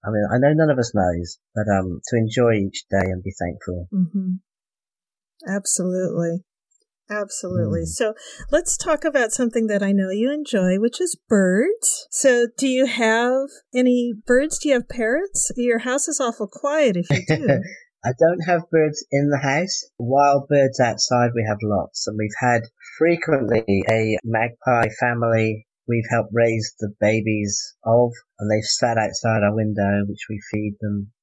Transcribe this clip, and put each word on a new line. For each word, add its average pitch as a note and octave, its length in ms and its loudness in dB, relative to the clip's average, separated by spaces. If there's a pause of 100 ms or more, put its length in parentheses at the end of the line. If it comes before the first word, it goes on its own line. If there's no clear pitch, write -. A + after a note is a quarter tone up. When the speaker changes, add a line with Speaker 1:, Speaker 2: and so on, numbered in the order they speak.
Speaker 1:
I G#2+ 60 -6
mean, G#2 220 0
I A#2+ 60 2
know C#3+ 140 4
none D#3 180 4
of C3 80 2
us A2+ 160 -2
knows, F2 440 -2 (160)
but, G#2+ 180 -2
um, F#2 360 -2
to B2 80 0
enjoy A2+ 380 2
each G2 360 -4
day F#2+ 200 2
and F#2 120 -6
be F#2+ 180 -8
thankful. F2+ 520 -8
Speaker 2:
Mm-hmm. F#3 380 -2 (1200)
Absolutely. F3+ 960 -2 (680)
Absolutely. F3+ 720 -4
Speaker 1:
Mm. E3 60 -6
Speaker 2:
So - 260 -2 (360)
let's E4+ 260 0
talk D4+ 280 -2
about C4+ 280 0
something A#3 340 0
that G3+ 160 0
I G3 100 0
know F#3+ 180 2
you A3+ 220 0
enjoy, G3 460 0
which A#3 220 -2
is F4+ 160 -2 (120)
birds. G#3+ 840 2
So A#3+ 360 2 (100)
do C#4 100 -2
you C4 200 2
have B3 600 0 (260)
any B3 400 2 (120)
birds? C4+ 320 2
Do D4+ 120 -2
you C4 60 4
have A#3+ 120 -4
parrots? A#3+ 680 -2
Your A#3+ 240 0
house B3+ 280 -2
is D4 120 -6
awful A#3 300 -4
quiet C#4+ 460 0
if F3 140 -4
you C#3+ 160 2
do. D#3 200 0 (360)
Speaker 1:
<laughs> - 220 -20
I B2 140 0
don't E3+ 280 4
have F3 240 0
birds D#3 420 2
in C#3+ 180 2
the C#3 80 2
house. D3 460 -2 (140)
Wild C#3 500 4
birds C#3 320 4
outside, A#2+ 540 2
we A2+ 120 0
have G#2 160 -2
lots. - 440 -2
And G#2+ 120 -6
we've G#2+ 120 -2 (100)
had A#2+ 220 2 (360)
frequently C#3 640 2 (260)
a A2 360 2
magpie A#2 640 0 (100)
family A2+ 680 0 (220)
we've A#2 200 0
helped A#2 240 0
raise A2+ 460 2
the G#2 220 -8
babies G#2+ 760 0 (100)
of, A#2+ 280 2 (260)
and G#2 120 -4
they've G#2+ 140 0
sat A#2 320 0
outside A2 460 0
our G#2 120 2
window, G2+ 520 0
which G2+ 240 -10
we G#2 100 -8 (100)
feed G#2+ 300 -6
them. G#2 300 -6 (120)